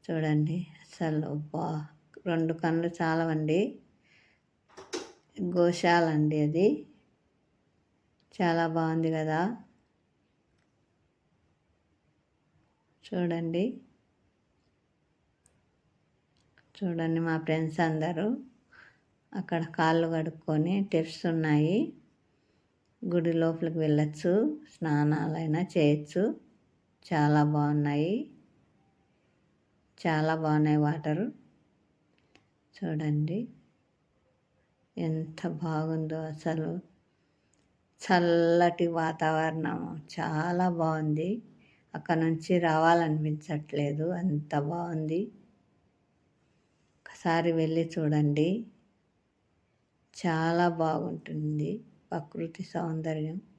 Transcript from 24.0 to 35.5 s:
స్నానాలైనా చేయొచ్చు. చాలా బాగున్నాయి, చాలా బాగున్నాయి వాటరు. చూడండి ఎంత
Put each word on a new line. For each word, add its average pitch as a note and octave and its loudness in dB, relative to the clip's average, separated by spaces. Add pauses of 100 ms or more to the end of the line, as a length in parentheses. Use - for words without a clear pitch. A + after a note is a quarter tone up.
స్నానాలైనా D#3 0
చేయొచ్చు. D3+ 2 (840)
చాలా D3+ 4 (100)
బాగున్నాయి, D3 0 (1800)
చాలా D#3 2
బాగున్నాయి D3+ 4
వాటరు. D#3 0 (1500)
చూడండి D#3 -2 (1600)
ఎంత D#3+ -4 (100)